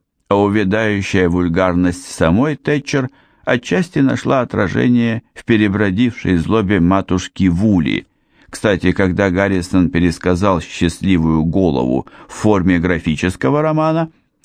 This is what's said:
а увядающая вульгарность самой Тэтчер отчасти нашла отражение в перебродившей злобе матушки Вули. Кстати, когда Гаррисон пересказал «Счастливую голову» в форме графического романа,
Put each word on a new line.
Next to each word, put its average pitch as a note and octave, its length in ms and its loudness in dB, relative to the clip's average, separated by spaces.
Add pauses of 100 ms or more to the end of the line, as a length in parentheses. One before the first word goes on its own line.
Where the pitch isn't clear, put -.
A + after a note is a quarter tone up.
(280)
а G2+ 120 2
увядающая G2+ 880 0
вульгарность F2+ 840 0
самой A2 460 0
Тэтчер C#3 540 -4 (340)
отчасти E3+ 540 -2
нашла C3 420 0
отражение A#2 840 0 (120)
в - 100 -20
перебродившей G#2 920 0
злобе G2 420 0
матушки F#2 680 0
Вули. F2 580 0 (420)
Кстати, F#2 440 0
когда F#2+ 360 0
Гаррисон F#2 600 0
пересказал F2 720 0
«Счастливую E2 800 0
голову» C#2 640 0 (200)
в - 60 -20
форме F#2+ 460 2
графического F2+ 800 -2
романа, D#3+ 500 -2 (340)